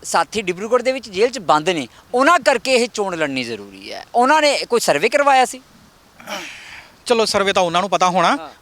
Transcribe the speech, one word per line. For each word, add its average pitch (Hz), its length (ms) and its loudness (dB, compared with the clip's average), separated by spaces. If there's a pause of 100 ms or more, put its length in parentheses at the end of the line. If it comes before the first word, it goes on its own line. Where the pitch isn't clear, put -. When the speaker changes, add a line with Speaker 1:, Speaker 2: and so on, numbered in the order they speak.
Speaker 1:
ਸਾਥੀ 180 380 -2
ਡਿਬਰੂਗੜ੍ਹ 208 420 -2
ਦੇ 254 80 0
ਵਿੱਚ 262 180 -8
ਜੇਲ੍ਹ 208 220 0
'ਚ 247 80 -10
ਬੰਦ 156 300 2
ਨੇ, 151 180 -2 (260)
ਉਹਨਾਂ 294 260 4
ਕਰਕੇ 262 340 0
ਇਹ 240 200 2
ਚੋਣ 196 240 -4
ਲੜਨੀ 139 260 -2
ਜ਼ਰੂਰੀ 101 500 -12
ਹੈ। - 120 -12 (100)
ਉਹਨਾਂ 269 260 4
ਨੇ 294 280 0
ਕੋਈ 233 100 2
ਸਰਵੇ 160 300 2
ਕਰਵਾਇਆ 277 360 4
ਸੀ? 254 160 -8 (1400)
Speaker 2:
ਚਲੋ, 226 200 2
ਸਰਵੇ 196 280 0
ਤਾਂ 185 100 2
ਉਹਨਾਂ 175 180 0
ਨੂੰ 196 80 -4
ਪਤਾ 180 200 2
ਹੋਣਾ, 175 200 4
Speaker 1:
ਹਾਂ। 165 200 -2 (120)